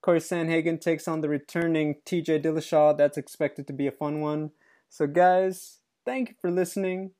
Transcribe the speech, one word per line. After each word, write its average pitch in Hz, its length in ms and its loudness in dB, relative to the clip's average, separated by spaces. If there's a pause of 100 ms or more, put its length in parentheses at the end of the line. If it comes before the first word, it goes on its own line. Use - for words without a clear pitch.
Corey 170 200 4
Sandhagen 165 580 -2
takes 165 300 -2
on 160 100 -2
the 151 100 -2
returning 156 760 -2
T 175 160 -2
J 160 180 0
Dillashaw. 151 580 2
That's 143 200 2
expected 143 500 -6
to 143 60 -10
be 139 120 -2
a 135 60 0
fun 151 300 -4
one. 151 300 -4 (380)
So, - 160 -2
guys, 180 760 2 (260)
thank 254 240 -4
you - 120 -20
for 175 80 -2
listening. 185 720 -2